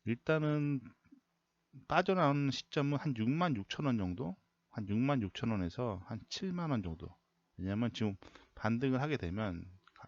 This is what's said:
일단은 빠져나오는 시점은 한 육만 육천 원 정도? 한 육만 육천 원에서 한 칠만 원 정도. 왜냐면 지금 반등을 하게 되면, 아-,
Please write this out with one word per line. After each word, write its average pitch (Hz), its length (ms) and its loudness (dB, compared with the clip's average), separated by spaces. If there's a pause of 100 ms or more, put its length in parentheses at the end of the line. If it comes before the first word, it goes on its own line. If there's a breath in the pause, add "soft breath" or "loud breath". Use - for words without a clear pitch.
일단은 147 760 0 (1080)
빠져나오는 151 640 4
시점은 143 460 0
한 135 200 0
육만 143 380 2
육천 107 300 -4
원 123 120 4
정도? 104 380 -2 (340)
한 104 180 -6
육만 123 340 2
육천 107 300 -2
원에서 98 540 -2
한 - 240 -8
칠만 180 420 -4
원 117 120 0
정도. 80 300 -8 (440)
왜냐면 101 360 0
지금 104 220 0 (400 loud breath)
반등을 127 460 0
하게 147 160 0
되면, 90 460 -2 (360)
아-, - 80 -20